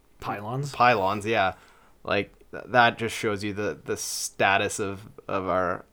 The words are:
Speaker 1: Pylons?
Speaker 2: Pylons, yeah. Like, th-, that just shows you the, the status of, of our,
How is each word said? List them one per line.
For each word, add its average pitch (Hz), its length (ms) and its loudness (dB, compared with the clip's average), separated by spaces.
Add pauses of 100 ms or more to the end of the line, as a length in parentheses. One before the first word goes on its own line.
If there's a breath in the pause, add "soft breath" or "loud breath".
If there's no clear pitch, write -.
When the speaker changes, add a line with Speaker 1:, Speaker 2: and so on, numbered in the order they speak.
(200)
Speaker 1:
Pylons? 113 520 -6
Speaker 2:
Pylons, 104 540 4
yeah. 104 280 2 (500 soft breath)
Like, 101 280 -2 (200)
th-, - 160 -12
that 117 280 4
just 113 200 -4
shows 104 260 -4
you 104 120 -6
the, 98 300 -4
the 107 120 -4
status - 800 0
of, 98 300 -6 (180)
of 95 220 -2
our, 90 440 0